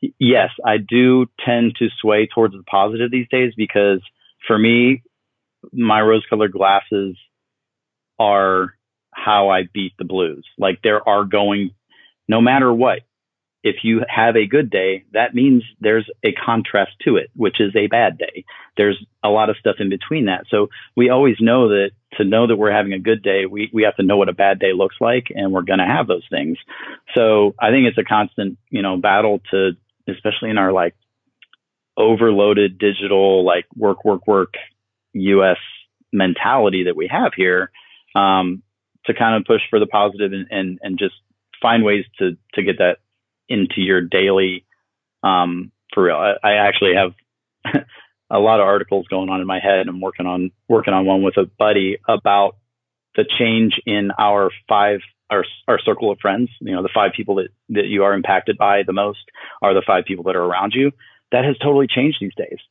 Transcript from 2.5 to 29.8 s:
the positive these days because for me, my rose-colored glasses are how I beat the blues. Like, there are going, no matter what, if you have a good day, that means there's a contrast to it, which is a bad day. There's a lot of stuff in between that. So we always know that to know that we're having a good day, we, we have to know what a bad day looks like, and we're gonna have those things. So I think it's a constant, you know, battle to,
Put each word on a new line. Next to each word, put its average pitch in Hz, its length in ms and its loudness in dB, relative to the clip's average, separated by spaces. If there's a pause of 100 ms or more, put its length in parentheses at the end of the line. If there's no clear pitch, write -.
the 95 80 -20
positive 110 480 -2
these 123 180 -4
days 127 280 -2
because 101 440 0 (460)
for 107 100 2
me, 120 460 2 (720)
my 113 260 2
rose-colored 107 540 2
glasses 98 640 0 (1000)
are 98 580 2 (360)
how 101 380 0
I 95 140 2 (100)
beat 95 240 -8
the 90 80 -12
blues. 85 400 -4 (120)
Like, 95 260 -2
there 107 240 0
are 101 180 2
going, 101 460 -2 (580)
no 110 100 2
matter 127 340 2
what, 117 260 0 (600)
if 104 220 -2
you 113 240 0
have 113 300 0
a 107 100 2
good 131 220 0
day, 95 420 -2
that 120 240 -2
means 127 280 4 (180)
there's 110 280 0 (140)
a 107 80 2
contrast 104 600 -2 (120)
to 120 140 2
it, 78 180 -2
which 107 240 -2
is 101 160 0
a 104 120 2
bad 104 300 0
day. - 280 -12 (320)
There's 101 280 0 (160)
a 107 80 0
lot 107 200 2
of 107 80 -2
stuff 107 220 -2
in 101 100 -2
between 120 360 -4
that. 92 240 -4
So 104 200 0 (260)
we 123 140 4
always 127 320 4
know 117 260 4
that 101 240 0 (220)
to - 100 -2
know 110 240 2
that 113 80 2
we're 104 160 0
having 101 220 0
a 95 60 -6
good 107 220 0
day, 98 240 -2
we, 104 280 -8
we 110 100 2
have 104 140 0
to 101 60 0
know 95 120 2
what 98 140 2
a 90 40 -4
bad 98 260 0
day 98 140 0
looks 95 280 -2
like, 120 340 0
and 98 160 -4
we're 92 120 -2
gonna 92 240 0
have 135 200 -2
those 90 220 -4
things. 80 280 -6 (580)
So 107 440 4
I 110 120 2
think 131 140 4
it's 113 120 0
a 107 60 0
constant, 104 540 -2 (120)
you 110 120 -6
know, 95 140 -4
battle 101 460 0 (100)
to, 95 200 0 (360)